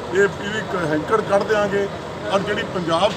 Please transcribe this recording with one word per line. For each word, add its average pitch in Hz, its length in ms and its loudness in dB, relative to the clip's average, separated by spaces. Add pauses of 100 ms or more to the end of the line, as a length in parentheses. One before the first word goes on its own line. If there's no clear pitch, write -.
(140)
ਇਹ, 196 80 6
ਇਹਦੀ 202 380 0
ਕ-, 180 260 -2
ਹੈਂਕੜ 156 340 2
ਕੱਢ 196 220 2
ਦਿਆਂਗੇ। 202 460 0 (440)
ਔਰ 196 80 2
ਜਿਹੜੀ 208 220 -2
ਪੰਜਾਬ 175 540 0